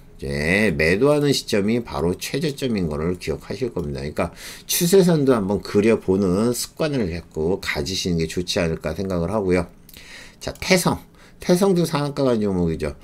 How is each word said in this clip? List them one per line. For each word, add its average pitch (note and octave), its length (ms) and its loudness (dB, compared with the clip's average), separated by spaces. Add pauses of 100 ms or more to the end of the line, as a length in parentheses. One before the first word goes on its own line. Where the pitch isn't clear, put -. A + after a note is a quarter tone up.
(180)
이제 D#2+ 600 2
매도하는 C3+ 540 4
시점이 A#2 540 0
바로 F2+ 320 -2
최저점인 C3+ 680 -4
거를 D#2 300 -2
기억하실 A2 560 -6
겁니다. D2 280 -6
그러니까 D2 320 -4 (320)
추세선도 F3 680 4
한번 G2+ 280 0
그려보는 G2+ 880 2
습관을 C3 600 -2
갖고 E2 500 -4
가지시는 E2+ 560 -2
게 E2 100 0
좋지 F2+ 320 -4
않을까 D#2+ 360 -2
생각을 F2+ 360 -2
하고요. F2+ 360 0 (720)
자, - 180 -8
태성. F3 400 0 (420)
태성도 F3+ 440 2
상한가 C#3+ 400 -2
간 A#2+ 160 2
종목이죠. E2+ 640 -2